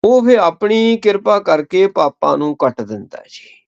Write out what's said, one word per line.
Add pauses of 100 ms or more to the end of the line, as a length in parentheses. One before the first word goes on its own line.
ਉਹ
ਫਿਰ
ਆਪਣੀ
ਕਿਰਪਾ
ਕਰਕੇ
ਪਾਪਾਂ
ਨੂੰ
ਕੱਟ
ਦਿੰਦਾ
ਹੈ
ਜੀ। (180)